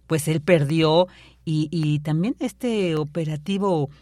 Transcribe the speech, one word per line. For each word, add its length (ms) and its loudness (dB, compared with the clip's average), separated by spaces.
pues, 220 -2
él 100 0
perdió. 720 4
Y, 280 -2
y 280 0
también 400 -2
este 560 -2
operativo 920 -2